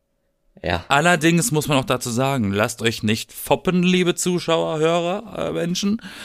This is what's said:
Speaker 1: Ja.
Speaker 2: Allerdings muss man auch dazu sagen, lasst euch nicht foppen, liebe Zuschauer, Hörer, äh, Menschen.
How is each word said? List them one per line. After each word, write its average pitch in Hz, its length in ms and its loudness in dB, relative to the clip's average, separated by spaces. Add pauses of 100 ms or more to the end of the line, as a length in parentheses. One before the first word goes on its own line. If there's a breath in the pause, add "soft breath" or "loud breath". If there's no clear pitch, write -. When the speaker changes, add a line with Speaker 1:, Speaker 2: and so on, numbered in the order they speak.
(640)
Speaker 1:
Ja. 85 260 -2
Speaker 2:
Allerdings 165 600 4
muss 151 180 0
man 143 100 2
auch 131 60 0
dazu 123 260 -2
sagen, 123 420 0
lasst 107 300 0
euch 113 200 2
nicht 107 300 -2
foppen, 175 500 0
liebe 180 320 2
Zuschauer, 165 640 -2
Hörer, 170 680 -2
äh, 165 40 -4
Menschen. 180 480 -2 (240 loud breath)